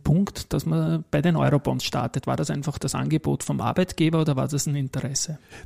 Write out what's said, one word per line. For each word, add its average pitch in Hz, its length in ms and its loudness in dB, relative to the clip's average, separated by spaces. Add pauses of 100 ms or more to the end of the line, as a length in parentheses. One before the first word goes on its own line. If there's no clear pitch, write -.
Punkt, - 480 2
dass 151 140 -2
man 160 440 0
bei 147 120 2
den 170 120 4
Eurobonds 135 520 2
startet? 123 400 -2
War 131 100 0
das 151 140 -2
einfach 143 260 -4
das - 180 -4
Angebot 143 480 0
vom 135 200 -2
Arbeitgeber 165 580 2
oder 151 160 2
war 135 100 0
das 143 200 -2
ein 147 100 0
Interesse? 139 640 -4 (280)